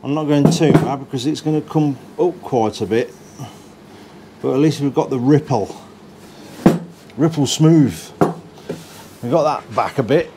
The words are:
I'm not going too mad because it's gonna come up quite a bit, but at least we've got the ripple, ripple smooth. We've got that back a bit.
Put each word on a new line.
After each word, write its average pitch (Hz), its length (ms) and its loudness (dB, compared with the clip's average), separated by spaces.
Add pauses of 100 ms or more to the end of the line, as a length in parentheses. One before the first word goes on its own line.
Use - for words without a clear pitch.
(140)
I'm 151 140 -2
not - 0 -
going 147 240 4
too 160 200 2 (140)
mad 135 120 -4
because 131 280 -8
it's 151 160 -2
gonna 156 180 0
come 147 380 -2 (220)
up 165 240 0
quite 110 380 -2
a 107 40 -2
bit, 110 260 -2 (1300)
but 135 100 0
at 131 60 2
least 147 200 2
we've 139 140 -2
got - 160 0
the 135 80 -2
ripple, 127 580 2 (1400)
ripple 151 300 0
smooth. 156 520 2 (1200)
We've 120 80 -4
got 131 100 2
that 143 340 -4
back 107 220 -2
a 135 60 -2
bit. 139 340 0